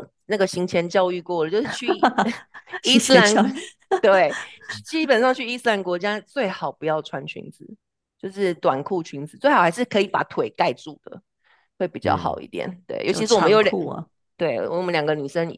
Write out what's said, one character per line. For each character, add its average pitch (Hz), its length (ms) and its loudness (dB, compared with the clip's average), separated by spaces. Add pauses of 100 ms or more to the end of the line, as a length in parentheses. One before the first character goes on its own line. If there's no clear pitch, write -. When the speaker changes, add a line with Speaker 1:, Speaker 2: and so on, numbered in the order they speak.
(280)
Speaker 1:
那 202 100 0
个 190 80 2
行 180 220 -2
前 175 200 -2
教 180 240 2
育 180 80 -6
过 170 240 -4
了， 160 60 -2
就 202 100 -2
是 262 100 -2
去 - 180 -8 (500)
Speaker 2:
<laughs> - 460 -16
Speaker 1:
伊 240 160 6
斯 262 160 6
兰， 226 100 10
Speaker 2:
行 208 100 4
前 202 80 6
教 262 60 2
育。 - 500 -6
Speaker 1:
对， 190 320 6 (540)
基 311 220 -2
本 240 120 4
上 254 140 4
去 262 100 -6
伊 240 140 -6
斯 240 120 -8
兰 202 120 2
国 175 160 -4
家 208 220 -4
最 233 280 -4
好 165 240 -6
不 - 140 -10
要 156 160 0
穿 143 240 -10
裙 - 240 -14
子， - 180 -20 (520)
就 190 100 -10
是 190 240 -2
短 143 300 0
裤 185 180 -4
裙 147 240 -12
子， - 120 -18
最 277 120 2
好 262 100 6
还 170 120 4
是 240 120 -4
可 220 160 0
以 196 60 2
把 - 200 -2
腿 120 300 -4
盖 170 160 0
住 - 320 -14
的， - 160 -18 (600)
会 185 80 -2
比 - 120 -14
较 78 160 0
好 - 240 -4
一 - 80 -16
点。 - 220 -8
Speaker 3:
嗯。 - 160 -14
Speaker 1:
对， - 220 -8
尤 185 60 0
其 220 120 -4
是 214 80 2
我 208 60 6
们 170 100 4
有 214 120 6
两， 233 120 2
Speaker 2:
有 190 60 -2
长 151 80 -6
裤 - 20 -8
啊。 - 160 -10 (300)
Speaker 1:
对， 117 320 -2
我 170 140 -4
们 180 100 -4
两 151 140 0
个 156 80 0
女 147 140 -4
生 165 300 -4